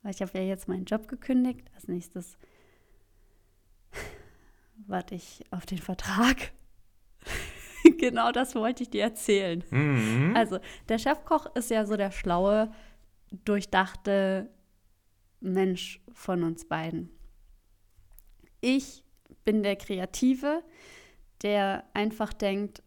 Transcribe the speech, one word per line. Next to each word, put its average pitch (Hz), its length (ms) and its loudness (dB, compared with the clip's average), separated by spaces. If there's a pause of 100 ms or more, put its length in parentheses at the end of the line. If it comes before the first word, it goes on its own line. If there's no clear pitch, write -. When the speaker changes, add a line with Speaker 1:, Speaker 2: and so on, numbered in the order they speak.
Speaker 1:
Weil 202 100 -8
ich - 100 -8
hab 185 120 -6
ja 185 80 -2
jetzt 190 260 -4
meinen 185 160 -4
Job 220 240 -4
gekündigt. 254 680 -2
Als - 140 -18
nächstes 175 480 -10 (2500)
warte 190 280 -6
ich - 360 -16
auf 180 160 -10
den 190 120 -6
Vertrag. 196 760 0 (760)
<laughs> - 720 6
Genau 233 340 2
das 254 220 -2
wollte 240 280 -2
ich 240 80 -8
dir 208 120 -2
erzählen. 196 680 0
Speaker 2:
Mhm. 131 640 2
Speaker 1:
Also, 208 240 2 (300)
der 226 100 0
Chefkoch 302 560 0
ist 240 160 -4
ja 220 160 2
so 214 100 -2
der 196 140 0
schlaue, 202 640 2 (720)
durchdachte 196 1040 0 (960)
Mensch 185 560 0 (120)
von 175 300 -2
uns 165 220 -2
beiden. 165 460 -6 (1500)
Ich 262 420 0 (400)
bin 214 180 2
der 196 140 0
Kreative, 254 840 -2 (800)
der 202 500 0
einfach 214 400 -2
denkt 202 540 -4